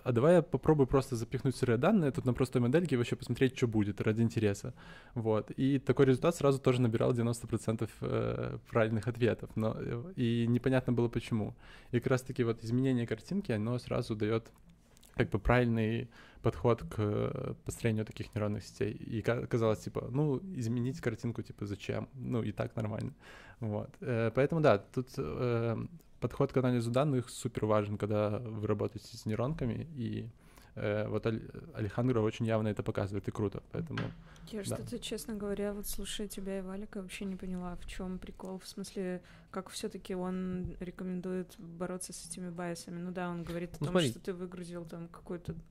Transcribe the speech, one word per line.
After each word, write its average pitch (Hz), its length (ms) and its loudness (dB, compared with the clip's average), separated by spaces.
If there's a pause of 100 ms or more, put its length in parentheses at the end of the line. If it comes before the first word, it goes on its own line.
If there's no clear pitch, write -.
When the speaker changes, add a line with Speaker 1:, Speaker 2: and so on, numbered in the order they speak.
Speaker 1:
а 127 80 2
давай 143 240 8
я 165 60 8
попробую 143 440 4
просто 127 300 2
запихнуть 120 400 0
сырые 113 220 2
данные 165 340 6
тут 120 140 -2
на 123 80 4
простой 127 280 2
модельке 139 320 4
и 123 40 4
вообще 120 180 0
посмотреть, 127 400 2
что 123 120 2
будет 104 320 2
ради 113 220 4
интереса». 110 520 0 (400)
Вот. 110 440 0
И 135 200 4
такой 131 280 6
результат 131 300 4
сразу 139 220 4
тоже 127 220 4
набирал 123 320 4
девяносто 117 360 0
процентов, 113 420 -2 (120)
э, 117 560 -2 (120)
правильных 110 380 2
ответов, 117 480 0
но, 110 220 0
э, 120 380 -6
и 117 320 2
непонятно 127 460 2
было 120 140 2
почему. 113 460 -2 (380)
И 120 80 4
как - 80 -2
раз-таки 127 360 0
вот 113 200 -2
изменение 123 420 2
картинки, 151 460 -4
оно 113 260 0
сразу 120 380 -2
дает 110 300 0 (680)
как 170 140 2
бы - 80 2
правильный 117 680 4 (340)
подход 117 400 4
к, - 160 -10
э, 107 560 0 (100)
построению 110 420 0
таких - 280 -10
нейронных 104 300 -2
сетей. - 280 -4
И - 300 -6
ка-, 123 240 0
казалось, 113 340 2
типа, - 320 -6
ну, 143 280 2 (160)
изменить 123 440 -2
картинку, 113 420 -2
типа, - 240 -8
зачем? 107 480 -4
Ну, 127 280 -2
и 107 100 -2
так 120 240 -4
нормально. 110 380 -4 (460)
Вот. 107 300 -4 (100)
Э, 117 340 0
поэтому 147 280 4
да, 113 160 8
тут, - 300 -4 (100)
э, 117 580 0 (440)
подход 135 320 0
к - 60 2
анализу 123 320 4
данных 127 400 2
супер - 360 -4
важен, 104 320 2
когда 104 420 2
вы 110 260 -6
работаете 107 500 -2
с - 100 -8
нейронками, 120 720 -2
и, 110 320 -4 (480)
э, 107 320 0
вот 107 180 0
Аль-, 110 160 0 (320)
Алехандро 117 460 2
очень 110 260 2
явно 110 220 4
это 104 140 0
показывает, 101 460 -2
и - 40 -4
круто, - 300 -2 (100)
поэтому - 420 -4 (380)
Speaker 2:
Я 214 120 -6
Speaker 1:
да. - 120 -2
Speaker 2:
что-то, 233 240 -6
честно - 340 -6
говоря, 202 380 -2
вот 208 160 -8
слушая 208 400 -4
тебя 196 300 -6
и - 40 -4
Валика, 196 400 -8
вообще 185 220 -8
не 190 120 -4
поняла, 180 400 -6
в - 100 -10
чем 185 320 -6
прикол, 190 400 -10
в - 80 -16
смысле, 185 540 -6 (300)
как 190 200 -8
все-таки 196 440 -8
он 180 680 -4
рекомендует 185 760 -6
бороться 180 540 -8
с - 160 -14
этими 180 220 -8
байсами. 170 500 -8
Ну 180 100 -6
да, 180 200 -4
он 170 140 -6
говорит 170 320 -6
о - 40 -6
Speaker 3:
Ну, 147 60 0
Speaker 2:
том, 139 60 -2
Speaker 3:
смотри. 156 200 4
Speaker 2:
что - 80 -10
ты 196 120 -6
выгрузил 175 520 -10
там 170 240 -10
какой-то 170 460 -10 (160)